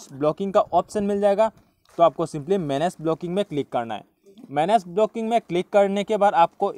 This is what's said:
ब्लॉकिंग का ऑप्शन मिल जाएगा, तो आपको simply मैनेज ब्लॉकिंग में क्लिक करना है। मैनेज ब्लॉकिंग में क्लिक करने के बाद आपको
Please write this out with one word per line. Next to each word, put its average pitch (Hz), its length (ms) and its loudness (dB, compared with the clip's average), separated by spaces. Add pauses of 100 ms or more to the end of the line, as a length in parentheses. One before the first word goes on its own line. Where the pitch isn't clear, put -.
(140)
ब्लॉकिंग 156 400 -2
का 196 80 4
ऑप्शन 185 420 -2
मिल 202 180 -2
जाएगा, 202 280 2 (480)
तो 170 60 4
आपको 165 240 2
simply 156 320 -4
मैनेज 151 420 -2
ब्लॉकिंग 160 320 -4
में 202 120 0
क्लिक 143 260 -4
करना 117 240 -4
है। 98 80 -12 (480)
मैनेज 175 380 2
ब्लॉकिंग 220 400 -2
में 233 120 0
क्लिक 175 280 -4
करने 202 340 2
के 214 140 -2
बाद 202 180 2
आपको 170 420 0